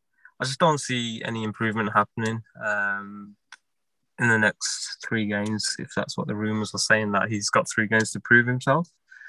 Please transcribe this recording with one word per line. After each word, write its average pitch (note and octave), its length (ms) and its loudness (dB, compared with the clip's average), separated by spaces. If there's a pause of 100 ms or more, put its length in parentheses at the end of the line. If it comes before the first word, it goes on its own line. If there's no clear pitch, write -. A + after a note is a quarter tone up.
(380)
I C3 60 -2
just C3+ 140 -4
don't D#3 200 4
see A#2 440 -4
any A2+ 200 -4
improvement G#2+ 520 -2
happening, A2 480 0 (200)
um, G2+ 720 -4 (840)
in A#2+ 100 4
the A2 80 6
next - 680 0
three A2+ 220 -2
games, G#2 540 -2
if - 160 -10
that's - 200 -4
what - 120 -4
the G#2 80 -2
rumours G#2+ 400 -2
are - 20 -6
saying, G#2+ 360 2
that G2+ 160 2
he's G#2 200 -2
got G#2 180 2
three A2 200 0
games G#2+ 240 2
to G#2 80 -6
prove A#2+ 260 6
himself. C3+ 420 2 (420)